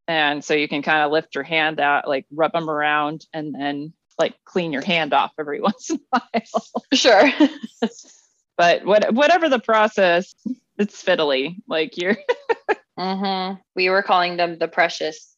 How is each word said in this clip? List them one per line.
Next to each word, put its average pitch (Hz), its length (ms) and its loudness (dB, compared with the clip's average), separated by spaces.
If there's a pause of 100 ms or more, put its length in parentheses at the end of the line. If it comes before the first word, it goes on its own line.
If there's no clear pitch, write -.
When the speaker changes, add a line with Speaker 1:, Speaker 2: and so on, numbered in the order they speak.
Speaker 1:
And 151 380 -2
so 160 80 -2
you 151 140 0
can 147 160 -6
kind 156 200 2
of 147 80 0
lift 156 220 -2
your 139 100 -6
hand 156 360 -2
out, 143 280 0
like, 139 240 -4
rub 151 240 0
'em 160 140 -4
around 151 640 -2
and 151 220 -10
then, 143 360 -8 (280)
like, 143 160 -2 (100)
clean 170 260 -4
your 131 120 -6
hand 156 320 0
off 120 240 0
every 147 220 -8
<laughs> - 60 0
once - 220 -6
in 330 100 -4 (140)
a 240 60 0 (120)
while. - 520 -6 (100)
Speaker 2:
Sure. 262 420 6
<laughs> - 540 0 (640)
Speaker 1:
But 175 300 2
what-, 202 300 4
whatever 320 340 4
the 262 80 2
process, 214 800 2 (420)
it's 208 260 -4
fiddly. 156 520 0 (120)
Like, 160 300 -4
you're 180 240 0
<laughs> - 60 -8 (720)
Speaker 2:
Mm-hmm. 190 560 -4 (200)
We 185 140 0
were 196 140 2
calling 180 340 0
them 170 220 -2
the 165 80 -2
precious 165 720 -4